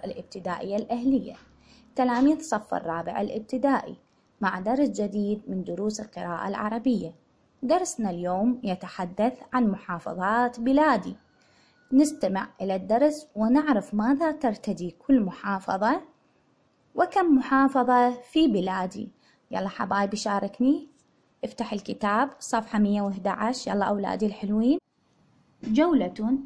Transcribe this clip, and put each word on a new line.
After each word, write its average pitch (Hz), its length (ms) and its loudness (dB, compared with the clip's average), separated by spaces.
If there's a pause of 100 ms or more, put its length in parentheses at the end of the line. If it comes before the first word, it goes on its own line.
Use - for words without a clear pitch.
الابتدائية 185 720 -8
الأهلية، 233 580 -2 (640)
تلاميذ 262 440 4
صف - 340 -4
الرابع 170 460 -4
الابتدائي، 226 760 -2 (440)
مع 185 200 -2
درس 254 280 2
جديد 208 600 -2
من 190 160 -4
دروس 196 360 -4
القراءة 175 480 -8
العربية. 208 680 -2 (480)
درسنا 254 480 0
اليوم 185 540 0
يتحدث 185 680 -4 (200)
عن 247 160 2
محافظات 196 920 -2
بلادي. 247 560 2 (760)
نستمع 262 560 2 (120)
إلى 190 160 -2
الدرس 240 500 2 (100)
ونعرف 240 580 2
ماذا 277 380 2
ترتدي 208 640 -4 (100)
كل 269 140 6
محافظة 196 800 -2 (920)
وكم 359 420 4
محافظة 254 720 4
في 277 380 0
بلادي. 185 640 -2 (400)
يلا 190 180 -4
حبايبي 202 480 -2
شاركني، 214 720 0 (560)
افتح - 280 -8
الكتاب 208 580 -2 (100)
صفحة 220 380 -2
مية 208 240 4
وإحدى 196 260 -4
عشر. 220 420 -4
يلا 202 140 0
أولادي 202 420 -2
الحلوين، 214 520 0 (840)
جولة 233 840 2